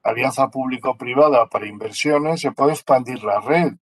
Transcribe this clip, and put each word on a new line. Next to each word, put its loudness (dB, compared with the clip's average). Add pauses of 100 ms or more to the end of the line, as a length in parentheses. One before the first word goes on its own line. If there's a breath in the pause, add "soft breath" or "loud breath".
alianza 0
público-privada 2
para -6
inversiones, -2
se -2
puede 2
expandir 0
la 0
red. 0